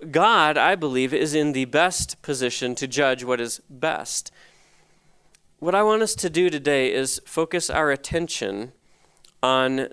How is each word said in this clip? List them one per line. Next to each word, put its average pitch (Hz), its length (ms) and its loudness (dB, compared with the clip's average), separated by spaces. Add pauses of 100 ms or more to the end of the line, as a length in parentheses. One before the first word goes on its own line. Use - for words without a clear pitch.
(120)
God, 165 440 4
I 151 200 4
believe, 131 380 0
is 147 200 0
in 147 200 0
the 131 120 -2
best 160 560 -2
position 127 540 -4
to 135 120 -6
judge 127 360 0
what 123 180 -2
is 117 260 -6
best. 139 640 -6 (1300)
What 165 160 -2
I 202 80 4
want 214 220 2
us 214 100 -2
to - 160 -4
do 170 220 2
today 143 420 2
is 131 320 -2
focus 165 460 -4
our 151 180 2
attention 135 840 -4 (680)
on 131 520 2